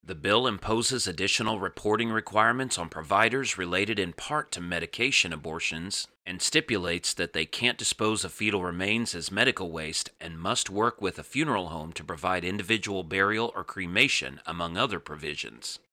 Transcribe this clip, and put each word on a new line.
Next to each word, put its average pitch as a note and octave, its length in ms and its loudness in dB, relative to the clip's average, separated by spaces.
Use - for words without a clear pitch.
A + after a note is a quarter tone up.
The F2 120 -10
bill G2+ 320 4
imposes A2+ 600 0
additional G2 540 0
reporting G#2+ 500 0
requirements A2 680 2
on E2+ 100 -4
providers A2 680 2
related F#2+ 400 0
in F2 160 -2
part - 380 -4
to - 80 -6
medication F2 720 0
abortions E2 760 -4
and F#2 160 -8
stipulates F2+ 760 0
that F2 200 -4
they E2 100 2
can't A#2+ 320 0
dispose A2 480 0
of F2+ 80 -8
fetal G#2 300 0
remains F#2+ 520 0
as E2 160 -6
medical G2 400 2
waste D#2+ 380 -4
and E2 200 -10
must G2 320 0
work G#2+ 320 2
with F#2 160 -2
a F2+ 40 -12
funeral B2 460 0
home E2 240 -6
to - 120 -10
provide F2+ 400 0
individual G2 580 0
burial G2 520 2
or F#2+ 80 -4
cremation, F2+ 840 0
among E2+ 320 -4
other G#2+ 220 0
provisions. D2 800 -8